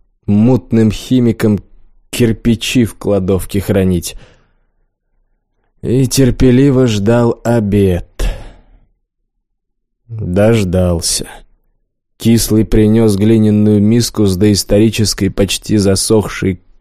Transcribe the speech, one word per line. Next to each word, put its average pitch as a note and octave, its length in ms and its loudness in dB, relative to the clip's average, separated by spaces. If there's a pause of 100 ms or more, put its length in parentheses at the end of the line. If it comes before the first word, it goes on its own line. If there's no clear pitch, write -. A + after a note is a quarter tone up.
(260)
мутным A2+ 680 2
химикам A2+ 680 0 (500)
кирпичи A#2 760 -2
в G2 100 -8
кладовке G2 640 -2
хранить? F#2 540 -2 (1700)
И B2+ 260 0
терпеливо B2+ 800 2
ждал A#2 560 0
обед. G2+ 840 -2 (1800)
Дождался. F#2 1200 -2 (880)
Кислый A2 480 0
принёс A2 500 2
глиняную G#2 680 2
миску A2 440 0
с F#2+ 100 0
доисторической, G#2 920 0
почти - 480 -4
засохшей G2 840 -2 (200)